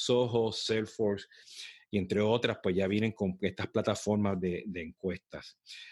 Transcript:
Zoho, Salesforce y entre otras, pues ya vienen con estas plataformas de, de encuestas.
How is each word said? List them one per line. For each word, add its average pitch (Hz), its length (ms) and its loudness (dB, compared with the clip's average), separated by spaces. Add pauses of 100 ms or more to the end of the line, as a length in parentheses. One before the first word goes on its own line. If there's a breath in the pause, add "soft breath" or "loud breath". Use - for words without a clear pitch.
Zoho, 117 480 4
Salesforce 107 760 0 (640 loud breath)
y 104 60 0
entre 92 240 2
otras, 110 420 2
pues 92 140 2
ya 95 100 2
vienen 107 260 2
con 92 280 -2
estas 95 280 -2
plataformas 104 720 0
de, 90 280 -2
de 87 160 -8
encuestas. - 760 -8 (340 loud breath)